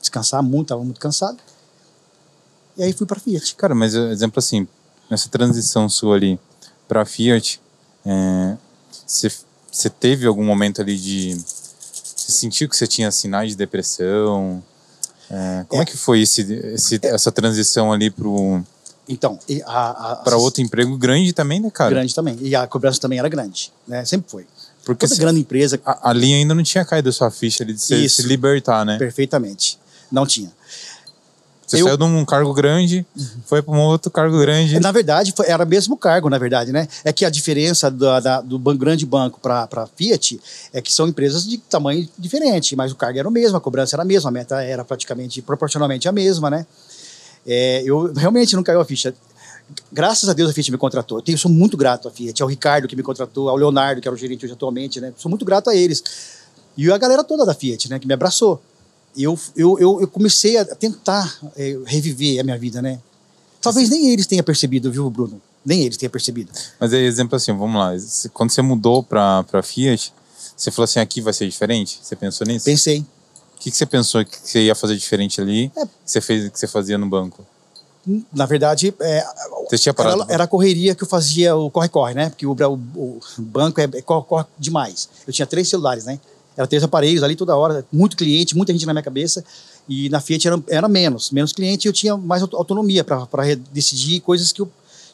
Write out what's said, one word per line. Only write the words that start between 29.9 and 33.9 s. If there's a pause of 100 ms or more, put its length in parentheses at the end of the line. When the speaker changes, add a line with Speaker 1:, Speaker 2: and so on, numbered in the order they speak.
Speaker 1:
Não
tinha. (1120)
Speaker 2:
Você
Speaker 1:
Eu
Speaker 2:
saiu
de
um
cargo
grande, (140)
Speaker 1:
Uhum. (220)
Speaker 2:
foi
pra
um
outro